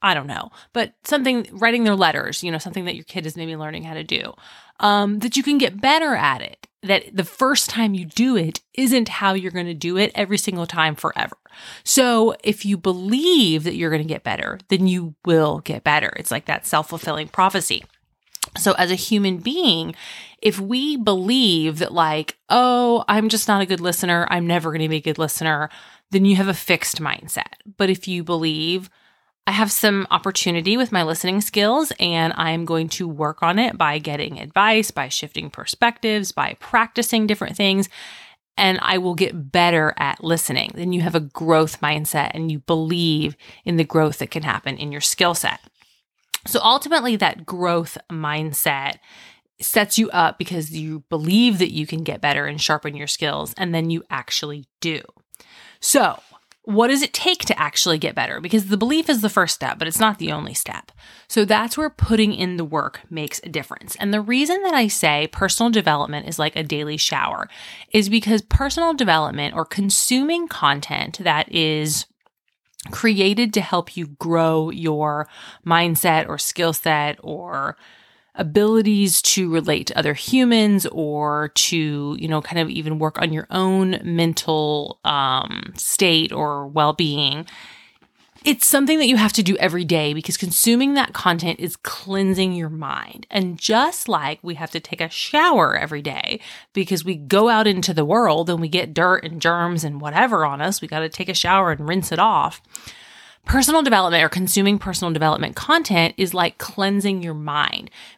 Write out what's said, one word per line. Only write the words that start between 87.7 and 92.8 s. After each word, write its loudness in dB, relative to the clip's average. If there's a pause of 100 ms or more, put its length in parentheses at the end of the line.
It's 2
something 4
that 2
you 6
have 4
to 2
do 2
every 0
day 0
because -6
consuming 2
that 0
content -2
is -8
cleansing -2
your -4
mind. -10